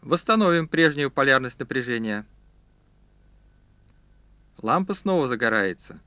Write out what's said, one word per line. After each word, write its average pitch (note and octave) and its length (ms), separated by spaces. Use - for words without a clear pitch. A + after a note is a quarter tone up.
Восстановим E3+ 640
прежнюю D3 420
полярность C3 480
напряжения. A#2 680
Лампа F3 340
снова F#3 360
загорается. A2 800